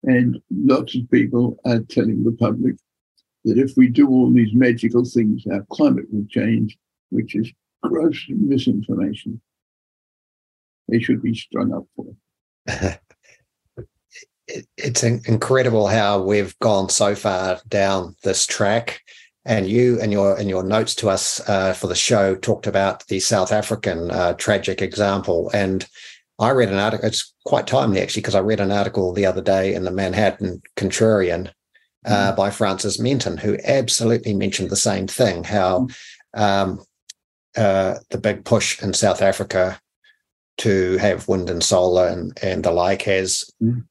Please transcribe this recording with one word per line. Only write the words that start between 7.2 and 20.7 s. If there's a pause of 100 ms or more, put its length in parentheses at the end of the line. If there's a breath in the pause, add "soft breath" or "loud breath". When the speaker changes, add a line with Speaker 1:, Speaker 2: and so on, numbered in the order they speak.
Speaker 1:
is (320)
gross
misinformation. (1500)
They
should
be
strung
up
for (640)
it.
Speaker 2:
<laughs> (1400 loud breath)
It,
it's
in-,
incredible
how
we've
gone
so
far
down
this
track. (440 soft breath)
And
you,
in
your,
in
your
notes